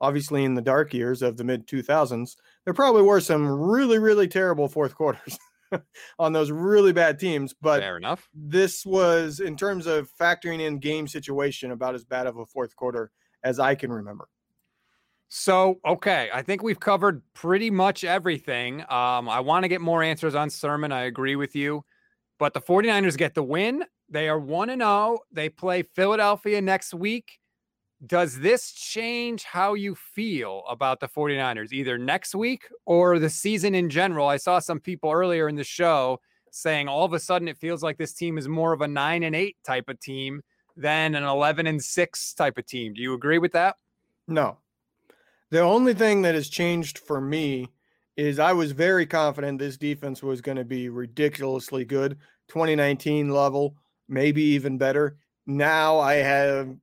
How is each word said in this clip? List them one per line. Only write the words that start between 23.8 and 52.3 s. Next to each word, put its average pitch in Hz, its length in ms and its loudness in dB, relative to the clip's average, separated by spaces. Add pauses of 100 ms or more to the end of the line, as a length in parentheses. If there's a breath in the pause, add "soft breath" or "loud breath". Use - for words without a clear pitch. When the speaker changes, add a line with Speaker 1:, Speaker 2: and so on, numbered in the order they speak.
Speaker 2:
They 151 200 -4
are 156 120 0
one 165 300 -4
and 254 120 -4
oh. 214 380 2 (120)
They 156 160 -4
play 180 340 -2
Philadelphia 208 800 2
next 190 340 0
week. 208 440 -6 (680)
Does 160 340 0
this 208 340 0
change 233 720 -6
how 190 280 -2
you 202 220 -4
feel 127 720 -6
about 127 320 -2
the 135 80 -6
forty-niners, 131 640 -4
either 131 240 -4
next 135 380 -4
week 233 340 -4 (160)
or 175 340 6
the 156 120 0
season 202 440 -2
in 180 140 2
general? 156 400 0
I 143 80 2
saw 180 220 2
some 165 200 -4
people 160 320 -4
earlier 165 380 2
in 151 80 -4
the 143 80 -6
show 139 560 2 (300)
saying, 147 380 -2
"All 147 160 0
of 170 100 0
a 170 40 0
sudden 170 300 -2
it 147 80 -10
feels 165 260 -6
like 156 140 -4
this 156 160 -8
team 170 240 -6
is 139 120 -8
more 160 260 0
of 143 80 -2
a 147 40 -2
nine 147 360 -2
and 160 120 -2
eight 190 300 -4
type 127 240 -4
of 131 100 -10
team 135 440 -10 (340)
than 156 380 0
an 143 100 -2
eleven 143 420 2
and 156 160 -2
six - 520 -4
type 143 240 0
of 123 80 -8
team." 117 260 -8
Do 104 80 -12
you 127 140 -4
agree 143 240 2
with 170 140 0
that? 175 240 2 (520)
Speaker 1:
No. 151 300 0 (880 soft breath)
The 160 120 2
only 226 340 6
thing 208 280 4
that 170 120 4
has 147 160 -2
changed 170 480 -2
for 143 200 -6
me 135 500 -4 (480)
is 147 220 -2
I 160 140 4
was 170 200 0
very 170 340 2
confident 143 520 -2
this 135 200 -6
defense 143 440 -6
was 131 200 -6
gonna 135 220 -6
be 123 260 -6
ridiculously 131 960 -4
good, 139 320 -2 (280 soft breath)